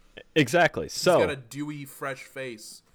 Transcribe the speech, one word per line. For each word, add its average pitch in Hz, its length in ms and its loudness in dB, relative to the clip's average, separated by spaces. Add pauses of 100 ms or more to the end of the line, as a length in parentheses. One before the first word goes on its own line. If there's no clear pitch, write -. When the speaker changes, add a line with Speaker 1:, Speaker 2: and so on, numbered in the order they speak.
(360)
Speaker 1:
Exactly. 147 520 2
So 175 300 2
Speaker 2:
He's 107 80 6
got 143 80 0
a 139 40 -8
dewy, 143 480 -10
fresh 135 400 -10
face. 127 580 -12 (120)